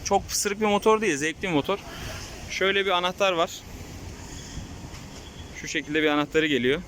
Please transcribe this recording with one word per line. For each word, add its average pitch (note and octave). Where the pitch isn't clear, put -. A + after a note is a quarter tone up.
Çok G3
pısırık G#3
bir G#3+
motor G#3
değil, F#3
zevkli D#3
bir F#3+
motor. E3
Şöyle G3
bir G3
anahtar F3+
var. E3+
Şu D3+
şekilde D3+
bir D3+
anahtarı D3
geliyor. C#3